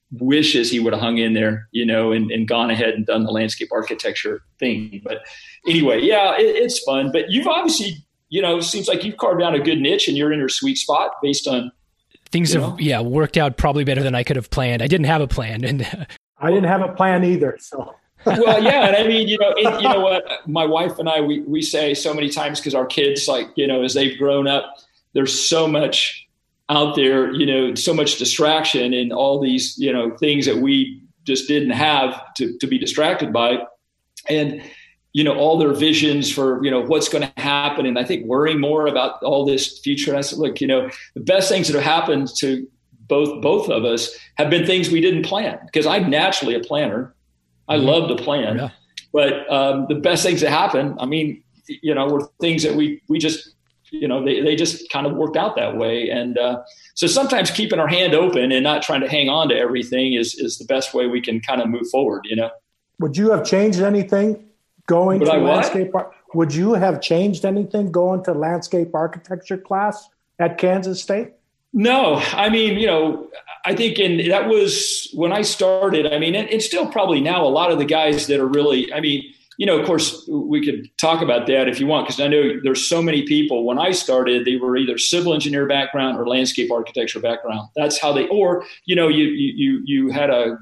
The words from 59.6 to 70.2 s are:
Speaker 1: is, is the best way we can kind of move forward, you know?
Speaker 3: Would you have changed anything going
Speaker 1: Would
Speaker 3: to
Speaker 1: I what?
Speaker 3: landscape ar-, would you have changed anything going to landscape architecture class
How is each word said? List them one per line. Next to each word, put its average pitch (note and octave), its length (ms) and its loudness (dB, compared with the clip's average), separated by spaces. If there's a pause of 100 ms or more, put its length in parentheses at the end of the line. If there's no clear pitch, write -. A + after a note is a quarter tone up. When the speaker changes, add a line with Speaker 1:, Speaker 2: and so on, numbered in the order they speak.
Speaker 1:
is, A#2 220 -2
is A#2 220 -6
the - 80 -16
best C3+ 280 -4
way B2 140 0
we A#2+ 140 -2
can A#2 180 -4
kind B2 220 -4
of A2+ 80 -2
move A#2 200 -4
forward, A#2 360 -2
you A2 100 -4
know? A2+ 140 -2 (500)
Speaker 3:
Would D3+ 160 -2
you G#3 160 2
have - 140 2
changed G3 340 2
anything G3+ 640 0 (440)
going F#3 320 4
Speaker 1:
Would D3 80 4
Speaker 3:
to D#3+ 60 4
Speaker 1:
I D#3 40 4
what? C#3+ 160 4
Speaker 3:
landscape F#3+ 420 0
ar-, - 160 -2 (220)
would E3 200 2
you F#3 200 2
have F3+ 280 2
changed F3+ 440 0
anything G3+ 480 -2
going F3+ 320 0
to F3+ 80 -2
landscape E3+ 600 -2
architecture E3+ 640 -6
class G3+ 480 -4 (320)